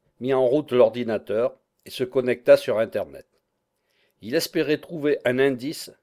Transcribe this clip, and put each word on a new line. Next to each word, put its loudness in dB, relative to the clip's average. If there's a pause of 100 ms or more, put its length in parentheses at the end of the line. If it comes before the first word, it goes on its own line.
(200)
mit -2
en 2
route 0
l'ordinateur 0 (260)
et -20
se -6
connecta 2
sur -2
Internet. -6 (960)
Il -10
espérait -2
trouver -4
un 0
indice -2 (100)